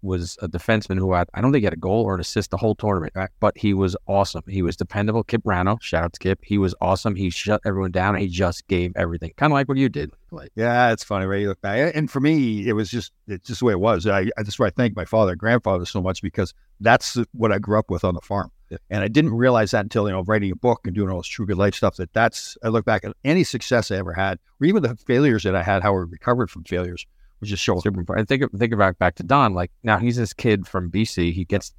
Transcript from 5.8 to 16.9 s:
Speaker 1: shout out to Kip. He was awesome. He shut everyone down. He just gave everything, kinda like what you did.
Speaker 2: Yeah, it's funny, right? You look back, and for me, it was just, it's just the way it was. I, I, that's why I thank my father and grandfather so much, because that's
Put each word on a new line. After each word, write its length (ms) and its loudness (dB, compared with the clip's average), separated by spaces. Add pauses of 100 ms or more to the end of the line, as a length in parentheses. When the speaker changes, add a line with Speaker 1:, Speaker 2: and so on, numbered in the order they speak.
Speaker 1:
shout 220 -2
out 100 -6
to 40 -20
Kip. 240 -2
He 140 -2
was 240 2
awesome. 340 0
He 140 -2
shut 380 -2
everyone 240 -2
down. 260 0
He 120 -2
just 380 -2
gave 300 0
everything, 400 -4
kinda 160 2
like 160 0
what 80 -2
you 140 2
did. 200 -8 (440)
Speaker 2:
Yeah, 360 4
it's 140 -2
funny, 220 -2
right? 160 0
You 60 0
look 120 -6
back, 340 0
and 160 -2
for 100 -4
me, 460 2
it 60 0
was 180 -2
just, 220 -6 (140)
it's 200 -10
just 140 -10
the 60 2
way 80 6
it 60 0
was. 260 2
I, 140 2
I, 180 0
that's 200 -8
why 100 2
I 20 0
thank 260 -2
my 80 -6
father 280 2
and 60 -6
grandfather 460 0
so 160 -4
much, 220 -4
because 320 -4 (260)
that's 380 2 (140)